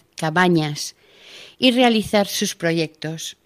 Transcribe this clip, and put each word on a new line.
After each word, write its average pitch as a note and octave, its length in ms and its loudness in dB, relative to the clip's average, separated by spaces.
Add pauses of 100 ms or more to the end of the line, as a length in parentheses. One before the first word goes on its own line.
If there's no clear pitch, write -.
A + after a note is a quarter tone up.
(160)
Cabañas, D#3+ 800 0 (640)
y B3 120 4
realizar A3 560 2
sus - 300 -6
proyectos. D#3+ 880 -6